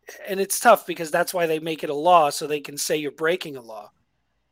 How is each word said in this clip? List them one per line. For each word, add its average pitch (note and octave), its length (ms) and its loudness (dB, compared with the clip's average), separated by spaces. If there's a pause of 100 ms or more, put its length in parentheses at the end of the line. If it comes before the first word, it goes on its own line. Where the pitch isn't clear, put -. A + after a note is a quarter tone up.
(280)
and G3 120 -4
it's G3 200 -4
tough A3+ 260 6
because E3 240 -8
that's E3+ 220 0
why F3 140 0
they D#3 120 0
make D#3+ 240 -8
it D#3 80 -4
a C#3 40 -4
law, D#3+ 340 6
so D3 180 -6
they D3 140 -4
can C#3+ 160 -14
say D#3 220 -2
you're D3 120 -6
breaking D#3+ 460 -4
a B2 60 -16
law. A2 280 -18 (600)